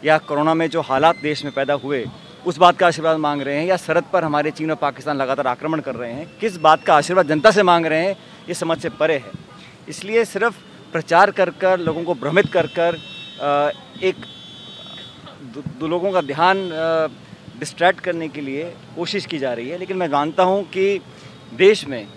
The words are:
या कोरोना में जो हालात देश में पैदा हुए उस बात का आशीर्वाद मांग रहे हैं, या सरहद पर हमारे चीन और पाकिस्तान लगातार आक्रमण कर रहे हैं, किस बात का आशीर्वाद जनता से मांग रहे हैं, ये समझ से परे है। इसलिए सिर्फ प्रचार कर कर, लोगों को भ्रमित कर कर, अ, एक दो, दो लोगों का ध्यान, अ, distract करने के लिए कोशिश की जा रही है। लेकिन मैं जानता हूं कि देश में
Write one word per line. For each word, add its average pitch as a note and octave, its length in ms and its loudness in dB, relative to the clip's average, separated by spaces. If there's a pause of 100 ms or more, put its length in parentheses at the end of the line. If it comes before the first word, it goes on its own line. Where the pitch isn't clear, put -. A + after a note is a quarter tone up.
या D#3 140 4
कोरोना D#3 360 0
में E3 160 0
जो D#3+ 100 -2
हालात D3 420 2
देश D3 220 -4
में C#3+ 100 -8
पैदा C#3 200 0
हुए C3 320 -4 (400)
उस E3+ 120 -4
बात F3 200 8
का F#3 80 4
आशीर्वाद D#3+ 300 2
मांग D3 260 -2
रहे C#3+ 140 -4
हैं, D#3 100 -2
या F#3 100 2
सरहद E3 360 -2
पर F3 120 2
हमारे D3 260 0
चीन D#3 200 -6
और D#3 60 -2
पाकिस्तान C#3+ 400 -4
लगातार C3+ 300 -2
आक्रमण D3 340 -2
कर C3+ 140 -8
रहे A#2 180 -10
हैं, D3 280 -14
किस G3+ 160 -4
बात D#3 280 4
का F3+ 100 4
आशीर्वाद E3+ 340 4
जनता D#3 220 6
से G3+ 120 4
मांग E3+ 240 4
रहे D#3+ 200 0
हैं, G3 100 -2 (320)
ये F3 60 -6
समझ E3 240 -2
से E3 100 -8
परे D#3 260 0
है। A#2 160 -6 (580)
इसलिए G#3+ 360 -2
सिर्फ G3+ 300 0 (380)
प्रचार E3+ 380 4
कर F3+ 200 0
कर, F#3 300 0
लोगों E3 240 -4
को E3+ 100 -2
भ्रमित C#3+ 380 0
कर E3 140 2
कर, E3+ 280 0 (460)
अ, C#3+ 300 0 (320)
एक F#3 140 0 (1300)
दो, C3 200 -14 (180)
दो D#3+ 60 -4
लोगों F3+ 260 0
का F#3 80 2
ध्यान, E3+ 500 0
अ, D#3+ 360 0 (520)
distract F3 420 0
करने E3 280 -6
के C#3+ 120 -12
लिए C#3 240 -6 (320)
कोशिश F3 300 -6
की D#3+ 120 -6
जा C3 140 -2
रही A#2+ 160 -8
है। E3+ 100 -8
लेकिन F#3 180 -8
मैं F3 140 -2
जानता D3+ 320 0
हूं F#3+ 200 2
कि F#3+ 380 -2 (540)
देश G3 320 4
में A#2 300 -10